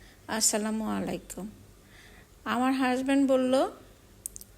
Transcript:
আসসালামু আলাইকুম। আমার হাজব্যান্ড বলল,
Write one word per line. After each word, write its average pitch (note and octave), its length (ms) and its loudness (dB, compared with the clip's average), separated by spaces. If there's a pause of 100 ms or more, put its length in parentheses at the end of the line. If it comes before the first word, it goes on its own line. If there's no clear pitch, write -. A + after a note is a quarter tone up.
(280)
আসসালামু A3 580 -2
আলাইকুম। F#3+ 640 -6 (960)
আমার B3+ 280 0
হাজব্যান্ড C4 580 2
বলল, C4 360 4 (920)